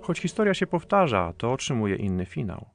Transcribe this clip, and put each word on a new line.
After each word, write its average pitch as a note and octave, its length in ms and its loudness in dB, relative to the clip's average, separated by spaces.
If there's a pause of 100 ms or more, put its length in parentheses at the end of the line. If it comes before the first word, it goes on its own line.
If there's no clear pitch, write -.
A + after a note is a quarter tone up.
Choć E3+ 140 -2
historia G3 340 0
się F#3 140 0
powtarza, C3 680 2
to A#2 160 0
otrzymuje A2 420 0
inny F#2 300 -2
finał. A2 500 -8